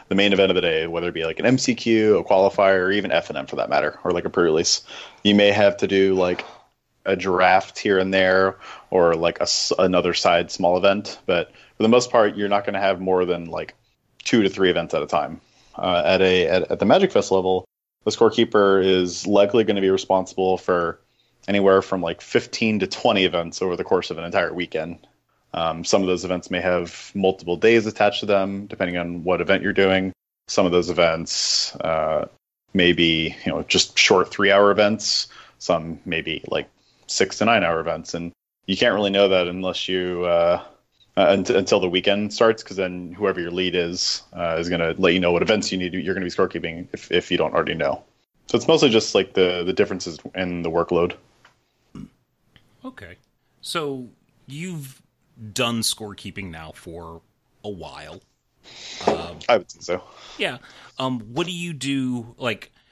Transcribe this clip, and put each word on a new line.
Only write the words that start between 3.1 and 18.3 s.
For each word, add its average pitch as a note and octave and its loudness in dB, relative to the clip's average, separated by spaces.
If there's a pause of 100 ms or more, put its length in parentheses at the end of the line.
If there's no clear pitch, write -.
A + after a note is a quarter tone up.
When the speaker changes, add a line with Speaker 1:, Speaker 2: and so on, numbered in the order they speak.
Speaker 1:
F - 0
and D2 -10
M C2+ -8
for - -12
that - -4
matter, C#2+ 0
or, F2+ -2
like, F2 -2
a F2 -6
pre-release. E2 2 (400)
You G2+ 4
may G2+ 6
have G2+ 2
to G2+ -2
do, F#2+ 4
like, F2+ 0 (600)
a F#2+ 0
draft F#2 2
here G2+ 2
and F#2+ 0
there, F#2+ 2 (320)
or, E2+ 4
like, E2 -2
a - -4
s-, - -2
another F2+ 2
side F2 0
small F2+ 0
event, G2 0
but F2 -2 (260)
for G#2+ -2
the A2 4
most B2 4
part, G#2+ 4
you're G2+ -4
not G2+ 0
gonna G2 -4
have G2 0
more F#2 2
than, F2 -4
like, D#2+ -10 (460)
two A2+ 2
to F#2+ 2
three F#2 2
events E2 -2
at D#2 -2
a D2+ -6
time. D#2+ -4 (360)
Uh, F2+ 0
at F#2 4
a, F#2 4
at, F2 0
at - -2
the G2 0
Magic F3+ 4
Fest - 0
level, F#2 0 (400)
the G#2+ 0
scorekeeper G#2 4